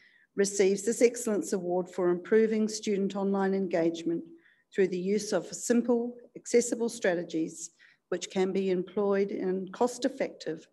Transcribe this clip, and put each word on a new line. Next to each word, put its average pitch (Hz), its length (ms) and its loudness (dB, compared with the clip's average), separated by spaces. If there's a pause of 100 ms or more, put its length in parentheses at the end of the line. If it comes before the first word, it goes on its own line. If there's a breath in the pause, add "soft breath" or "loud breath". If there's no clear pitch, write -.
(360 loud breath)
receives 196 480 2
this 233 180 2
Excellence 226 500 2
Award 180 360 -2
for 180 220 0
improving 214 580 2
student 196 480 -2
online 196 360 0
engagement 170 720 0 (500 loud breath)
through 190 160 2
the 185 100 -4
use 202 340 0
of 170 140 0
simple, 240 680 0 (220)
accessible 233 520 2
strategies 170 800 -4 (400 soft breath)
which 180 200 -6
can 190 220 0
be 190 180 0
employed 196 600 0
in 185 400 -2
cost-effective - 1000 -4